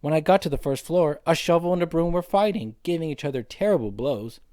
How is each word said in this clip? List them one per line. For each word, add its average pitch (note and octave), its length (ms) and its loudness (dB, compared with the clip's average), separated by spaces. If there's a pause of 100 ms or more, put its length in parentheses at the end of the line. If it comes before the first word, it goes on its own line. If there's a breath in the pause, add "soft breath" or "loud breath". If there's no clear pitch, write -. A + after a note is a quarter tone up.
When D3 120 -4
I D#3+ 80 4
got F#3 220 4
to - 60 -4
the C#3+ 100 -2
first C#3 260 -4
floor, E3 420 2
a E3 80 4
shovel E3+ 380 2
and F3+ 100 0
a F3 40 0
broom E3 260 0
were F3 100 0
fighting, G3 600 0
giving E3 260 -2
each D3 160 -6
other C3+ 180 -4
terrible D#3+ 480 0
blows. A2+ 500 -6 (120)